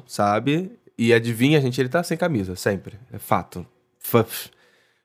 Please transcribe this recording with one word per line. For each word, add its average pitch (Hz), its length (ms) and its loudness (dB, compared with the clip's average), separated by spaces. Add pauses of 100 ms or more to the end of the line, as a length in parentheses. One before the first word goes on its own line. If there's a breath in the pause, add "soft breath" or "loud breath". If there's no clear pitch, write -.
sabe? 117 640 -2 (280)
E 117 120 2
adivinha, 117 480 4
gente, 131 220 0
ele 127 80 0
tá 165 140 -2
sem 165 160 -4
camisa, 107 360 -2
sempre. - 440 -4 (120)
É 107 80 -14
fato. 90 460 -2 (400)
F-, - 460 0 (540)